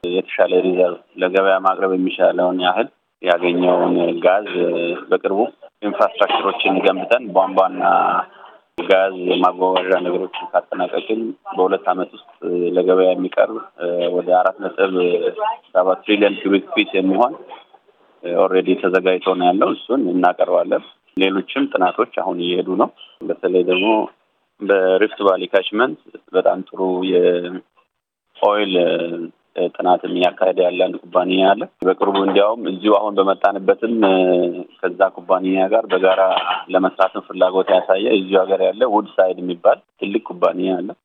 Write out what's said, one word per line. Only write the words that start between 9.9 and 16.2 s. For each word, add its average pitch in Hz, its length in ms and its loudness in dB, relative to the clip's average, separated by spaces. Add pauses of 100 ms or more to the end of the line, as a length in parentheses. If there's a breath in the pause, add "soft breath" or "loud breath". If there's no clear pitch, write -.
ነገሮችን 90 500 -4
ካጠናቀቅን 95 760 -4 (260)
በሁለት 92 400 -2
ዓመት 92 240 -4
ውስጥ - 160 -20 (440)
ለገበያ 92 360 4
የሚቀርብ 92 480 -2 (560)
ወደ 90 220 -4
አራት 92 260 2
ነጥብ 95 340 -2 (760)
ሰባት 92 320 0
ትሪሊዮን 101 360 2